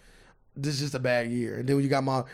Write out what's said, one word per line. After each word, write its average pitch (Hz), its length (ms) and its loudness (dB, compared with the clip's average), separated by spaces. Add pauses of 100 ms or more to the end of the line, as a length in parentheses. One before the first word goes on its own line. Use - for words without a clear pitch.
(560)
this 143 200 -4
is 131 40 -2
just 143 140 -4
a 131 40 -2
bad 123 320 0
year. 117 280 -2
And 127 100 -4
then 139 120 4
you 139 80 2
got 135 140 2
my, 131 320 0